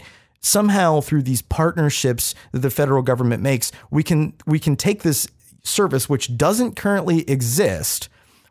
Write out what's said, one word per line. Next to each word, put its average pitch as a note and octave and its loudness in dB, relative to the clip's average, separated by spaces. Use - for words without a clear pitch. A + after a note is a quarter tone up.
somehow G3 2
through D3 0
these B2+ -2
partnerships D3+ 0
that B2+ -4
the C3+ 0
federal C3+ 0
government B2 0
makes, C3 -2
we D3 2
can, D#3 0
we D#3 0
can D3 0
take G3+ -2
this D#3 0
service, D#3 0
which B2 -2
doesn't G#3+ 0
currently E3 0
exist, B2 -2